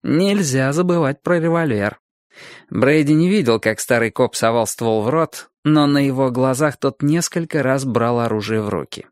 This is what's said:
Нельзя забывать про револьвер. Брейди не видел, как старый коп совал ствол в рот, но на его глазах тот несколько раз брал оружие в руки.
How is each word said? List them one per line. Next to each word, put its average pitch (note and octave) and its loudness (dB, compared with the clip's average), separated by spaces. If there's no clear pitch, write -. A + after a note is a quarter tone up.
Нельзя C#3+ 0
забывать E3+ 0
про F3 0
револьвер. D#3 -2
Брейди D3 2
не E3+ 4
видел, C3+ 2
как A2 -2
старый A#2 0
коп - -2
совал A2+ 0
ствол A2 -2
в A2+ -2
рот, D#3 -4
но D3 4
на C#3+ 2
его C3+ 0
глазах C3 0
тот - -4
несколько D#3 -2
раз C3+ 0
брал A#2+ 0
оружие A2 -2
в G#2 -4
руки. E2+ -8